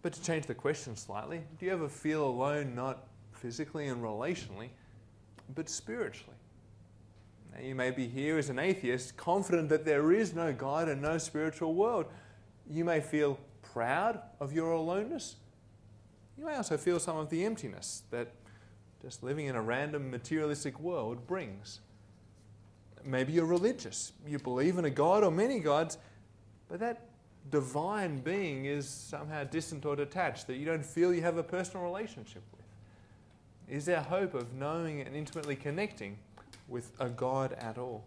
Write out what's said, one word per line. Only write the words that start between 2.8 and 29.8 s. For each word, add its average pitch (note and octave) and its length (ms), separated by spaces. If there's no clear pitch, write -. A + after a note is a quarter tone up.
physically D3 540
and A#2+ 140
relationally, A2+ 680
but D#3 160
spiritually? G3 680
Now, - 80
you C3 140
may B2+ 160
be B2+ 160
here C#3+ 320
as C#3 100
an B2+ 80
atheist, C#3+ 580
confident F3 540
that D#3 160
there D3+ 260
is G3 220
no E3 200
God C#3+ 360
and C#3 140
no D#3 160
spiritual D#3+ 560
world. G3+ 300
You D#3+ 160
may E3 160
feel D3 380
proud D#3 580
of C#3+ 140
your E3 180
aloneness. F#3+ 640
You D4 100
may D#4 100
also G3 220
feel F3 220
some D#3+ 180
of D#3 120
the E3 160
emptiness B2 640
that A#2+ 220
just B2+ 180
living C#3+ 240
in C3+ 100
a A2+ 60
random C3+ 480
materialistic D3 680
world B2 480
brings. A2 520
Maybe C3 300
you're E3 120
religious. - 680
You D3 140
believe C#3+ 400
in E3+ 60
a D3 40
God E3 340
or F#3 60
many G#3+ 300
gods, D3+ 400
but E3+ 100
that A#3 300
divine D3+ 720
being D#3 460
is C#3 220
somehow D3+ 560
distant D#3 400